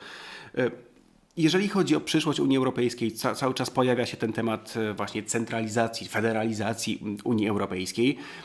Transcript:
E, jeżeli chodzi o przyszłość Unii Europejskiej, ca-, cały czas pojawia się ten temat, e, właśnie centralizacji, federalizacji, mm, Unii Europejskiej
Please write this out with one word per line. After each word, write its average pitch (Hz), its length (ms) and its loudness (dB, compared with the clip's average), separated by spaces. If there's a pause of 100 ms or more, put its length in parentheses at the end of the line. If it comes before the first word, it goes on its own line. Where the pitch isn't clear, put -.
(580)
E, 123 140 2 (640)
jeżeli 170 300 4
chodzi 175 280 4
o 151 60 2
przyszłość 156 380 0
Unii 135 180 4
Europejskiej, 123 540 2
ca-, 110 240 -2
cały 131 180 0
czas 127 160 -2
pojawia 123 360 2
się - 120 -8
ten 113 160 -2
temat, 110 440 -2
e, 107 160 -2
właśnie 101 300 -4
centralizacji, 113 840 -2
federalizacji, 110 920 0
mm, 104 220 -4
Unii 107 240 2
Europejskiej 101 680 0 (280)